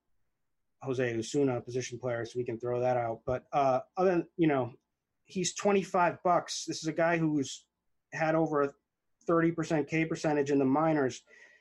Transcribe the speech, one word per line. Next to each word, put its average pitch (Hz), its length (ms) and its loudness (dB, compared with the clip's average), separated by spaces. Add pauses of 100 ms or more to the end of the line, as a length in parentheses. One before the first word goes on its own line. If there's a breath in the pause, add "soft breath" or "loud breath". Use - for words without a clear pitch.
(840)
Jose 127 340 -2
Osuna, 123 460 -2
position 123 360 -8
player, 117 280 -4
so - 100 -16
we 123 80 -4
can 117 140 -6
throw 123 200 -4
that 123 200 0
out. 117 260 -4
But, 127 200 -4 (100)
uh, 135 260 2 (160)
other 185 140 2
than, 170 160 0 (100)
you 165 100 2
know, 131 280 0 (500)
he's - 300 -6
twenty-five 180 680 0
bucks. - 460 0
This 151 140 -8
is 160 60 -4
a 151 40 -2
guy 170 240 2
who's 151 480 -2 (480)
had 160 220 0
over 151 300 2
a 139 80 -2 (540)
thirty 165 240 4
percent 156 380 -2
K 160 160 0
percentage 151 460 0
in 143 80 4
the 139 80 4
minors, 143 560 2 (380 loud breath)